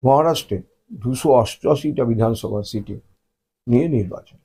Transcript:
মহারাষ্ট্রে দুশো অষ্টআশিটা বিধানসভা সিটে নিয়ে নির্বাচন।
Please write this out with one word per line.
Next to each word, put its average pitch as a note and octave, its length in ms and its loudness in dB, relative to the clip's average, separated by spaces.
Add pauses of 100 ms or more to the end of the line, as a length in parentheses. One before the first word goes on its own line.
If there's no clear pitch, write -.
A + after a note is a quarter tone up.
মহারাষ্ট্রে D3 520 2 (460)
দুশো B2+ 240 -2 (140)
অষ্টআশিটা C#3+ 680 -2
বিধানসভা A2 500 -2 (100)
সিটে G#2 260 -8 (680)
নিয়ে B2 200 4 (100)
নির্বাচন। - 480 -6